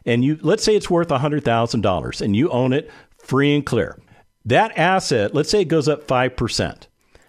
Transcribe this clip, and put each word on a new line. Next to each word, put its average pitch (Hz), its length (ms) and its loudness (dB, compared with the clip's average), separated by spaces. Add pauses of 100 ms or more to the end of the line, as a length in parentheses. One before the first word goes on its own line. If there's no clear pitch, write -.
and 120 180 2
you, 151 160 0
let's 214 240 0
say 214 120 4
it's - 120 -4
worth 170 220 0
a 139 80 0
hundred 147 260 -2
thousand 117 380 0
dollars 87 400 -2
and 101 120 0
you 139 140 2
own 127 240 0
it 147 180 -2 (280)
free 139 360 0
and 147 120 -2
clear, - 340 -2 (460)
that 202 320 2
asset, 156 560 0
let's 147 160 -2
say 214 100 2
it 180 60 0
goes 147 220 0
up 147 160 -2
five 127 320 -2
percent. - 520 -6 (400)